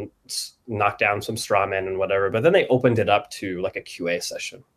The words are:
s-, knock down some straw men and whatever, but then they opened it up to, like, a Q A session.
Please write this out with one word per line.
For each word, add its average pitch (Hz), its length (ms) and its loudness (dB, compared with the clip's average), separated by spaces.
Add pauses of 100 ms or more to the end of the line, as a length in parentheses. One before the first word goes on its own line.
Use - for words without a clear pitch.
(260)
s-, - 280 -10 (120)
knock 104 320 0
down 104 220 2
some 110 160 -6
straw 98 300 0
men 95 200 -2
and 95 120 -4
whatever, 98 320 0
but 113 120 0
then 170 100 6
they 180 160 4
opened 123 300 4
it 101 100 2
up 104 240 2
to, 90 280 -6
like, - 160 -4
a - 60 -10
Q - 260 -8
A 87 120 0
session. - 440 -10 (120)